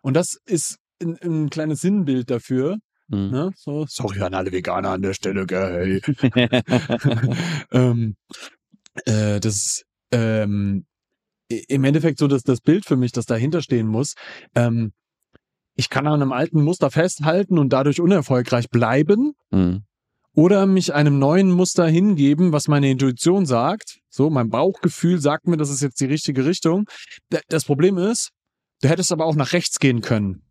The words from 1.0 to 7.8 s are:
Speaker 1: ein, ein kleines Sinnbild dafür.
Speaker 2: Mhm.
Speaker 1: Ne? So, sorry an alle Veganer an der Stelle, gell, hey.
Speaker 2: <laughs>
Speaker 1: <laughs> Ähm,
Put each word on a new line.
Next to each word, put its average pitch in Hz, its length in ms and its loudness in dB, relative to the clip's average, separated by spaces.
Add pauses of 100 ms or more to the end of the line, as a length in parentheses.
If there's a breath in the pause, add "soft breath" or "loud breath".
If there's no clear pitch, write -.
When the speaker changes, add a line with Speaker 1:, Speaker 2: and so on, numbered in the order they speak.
Speaker 1:
ein, 165 200 -6
ein 156 280 -2
kleines 156 320 -6
Sinnbild 160 480 0
dafür. 131 480 -2 (300)
Speaker 2:
Mhm. 98 220 -2
Speaker 1:
Ne? 143 260 -4
So, 151 300 -6
sorry 98 360 -6
an 92 100 -4
alle 95 200 -4
Veganer 92 380 -4
an 95 120 -4
der 95 100 -4
Stelle, 95 320 -4
gell, 92 580 -2
hey. 127 600 0
Speaker 2:
<laughs> 127 1040 -2
Speaker 1:
<laughs> - 60 -20
Ähm, 117 440 0 (920 loud breath)